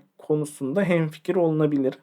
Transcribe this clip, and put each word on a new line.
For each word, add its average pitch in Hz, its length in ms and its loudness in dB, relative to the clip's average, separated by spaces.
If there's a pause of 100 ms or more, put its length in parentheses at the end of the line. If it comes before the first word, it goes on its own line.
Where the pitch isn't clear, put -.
(180)
konusunda 151 680 -2
hemfikir 170 520 0
olunabilir. 151 680 2